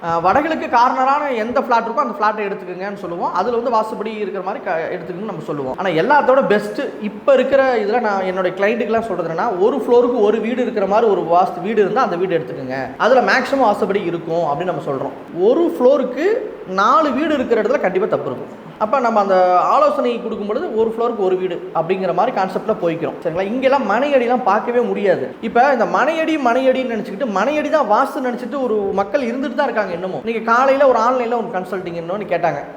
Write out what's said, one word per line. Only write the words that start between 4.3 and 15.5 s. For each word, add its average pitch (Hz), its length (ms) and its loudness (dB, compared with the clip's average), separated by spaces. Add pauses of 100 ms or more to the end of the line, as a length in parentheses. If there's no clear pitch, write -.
மாதிரி 220 200 -6
க-, 165 300 -4
எடுத்துக்கணும்னு 180 380 -8
நம்ம 160 140 -10
சொல்லுவோம். 139 320 -6
ஆனா 190 120 -2
எல்லாத்தோட 254 580 2
பெஸ்ட் 208 340 0 (200)
இப்ப 214 320 0
இருக்கிற 262 440 4
இதுல 214 220 0
நான் 202 220 0
என்னோட 185 260 -2 (100)
கிளைண்ட்டுக்கெல்லாம் 220 480 0
சொல்றது 175 240 -4
என்னன்னா, 185 300 -2
ஒரு 247 180 4
ஃப்ளோருக்கு 240 440 2
ஒரு 214 180 4
வீடு 240 220 -2
இருக்கிற 208 240 -2
மாதிரி 214 260 2
ஒரு 180 100 2
வாஸ்து 170 400 2
வீடு 214 200 0
இருந்தா 208 200 2
அந்த 196 140 0
வீடு 170 220 0
எடுத்துக்கங்க, 131 380 -6 (220)
அதுல 233 240 4
மேக்ஸிமம் 254 420 2
வாசுபடி 202 420 0
இருக்கும் 165 380 -2
அப்படின்னு 160 300 -2
நம்ம 151 140 -6
சொல்றோம். 135 540 -6
ஒரு 277 380 4